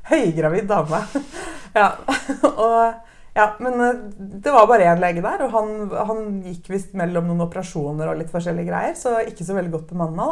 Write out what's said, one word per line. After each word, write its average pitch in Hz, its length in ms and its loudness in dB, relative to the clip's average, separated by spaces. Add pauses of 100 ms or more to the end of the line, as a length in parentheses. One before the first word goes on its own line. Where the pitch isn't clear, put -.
(100)
Høygravid 175 600 2
dame. 185 320 0 (360)
<laughs> - 380 -10
Ja, 202 140 6 (340)
<laughs> 240 400 0
og, 226 300 4 (420)
ja, 214 100 6 (140)
men, 247 140 -2 (100)
eh, 247 140 2 (420)
det 285 140 0
var 220 120 10
bare 214 220 8
en 170 140 4
lege 175 200 0
der, 294 220 -2
og 247 80 -2
han, 214 220 0 (340)
han 220 140 -4 (240)
gikk 175 260 -12
visst 190 240 -6
mellom 175 320 -2
noen 170 180 0
operasjoner 156 640 -6
og 160 80 -4
litt 165 140 -8
forskjellige 170 400 -4
greier, 220 260 -2
så 240 200 0 (100)
ikke 196 180 -12
så 196 120 -4
veldig 175 180 -4
godt 160 160 -10
bemannet 170 400 -4